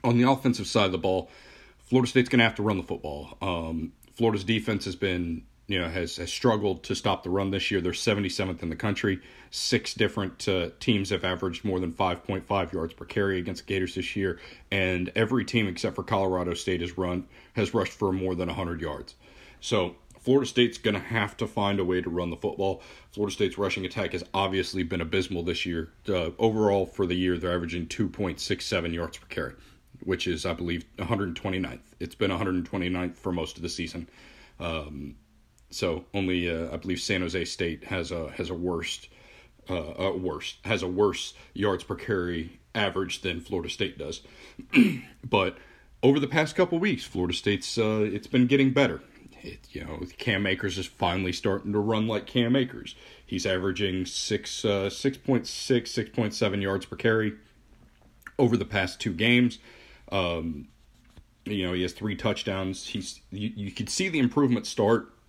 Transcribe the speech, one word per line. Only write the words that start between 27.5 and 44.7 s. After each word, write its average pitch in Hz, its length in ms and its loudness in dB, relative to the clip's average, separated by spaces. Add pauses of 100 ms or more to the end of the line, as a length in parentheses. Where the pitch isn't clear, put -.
averaging 85 320 -2
two 101 220 0
point 90 320 -4
six - 260 -4
seven 85 260 -2
yards 85 240 -4
per - 120 -20
carry, 73 260 -6 (460)
which 92 260 -2
is, 82 180 -2
I 90 80 0
believe, 85 320 -4 (140)
a 90 80 -4
hundred 98 300 0
twenty-ninth. 92 640 -6
It's - 140 -8
been 98 160 0
a 90 60 0
hundred 92 300 0
twenty-ninth 90 520 -2
for 92 140 -4
most 85 240 -4
of 85 60 -10
the 85 80 -4
season. 85 400 -6 (500)
Um, 76 560 -6 (540)
so 85 340 -2 (100)
only, 90 340 2
uh, 82 240 -2
I 82 40 -6
believe 87 240 -2
San 92 220 0
Jose 85 240 -2
State 82 380 -4
has 87 280 -4
a, 80 200 -6
has 82 160 -6
a 90 60 -4
worst, 85 540 -4 (600)
uh, - 60 -2
a 85 420 -2
worst, 87 480 -6
has 101 200 0
a - 20 -4
worse 92 480 0 (180)
yards 95 300 0
per - 140 -6
carry 87 640 -2 (160)
average 95 460 0
than 87 180 -2
Florida 87 280 -4
State - 300 -4
does. 73 220 -8 (520)